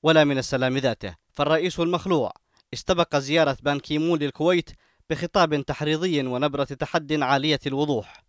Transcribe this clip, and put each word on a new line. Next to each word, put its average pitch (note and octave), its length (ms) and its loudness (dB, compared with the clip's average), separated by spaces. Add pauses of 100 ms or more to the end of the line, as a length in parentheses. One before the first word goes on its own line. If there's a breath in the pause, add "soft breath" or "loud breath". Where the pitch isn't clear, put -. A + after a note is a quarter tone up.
ولا D#3 200 6
من C#3+ 140 2
السلام B2+ 400 -2
ذاته. A2+ 380 -4 (160)
فالرئيس D#3+ 480 -2
المخلوع E3+ 520 0 (420)
استبق E3+ 420 0
زيارة C#3 480 2
بان C#3+ 160 0
كيمون D#3 400 0
للكويت D#3+ 500 0 (400)
بخطاب D#3+ 560 0
تحريضي D#3 560 -2
ونبرة C3+ 420 -2
تحد C#3+ 580 -4
عالية C#3 460 2
الوضوح C#3 600 -4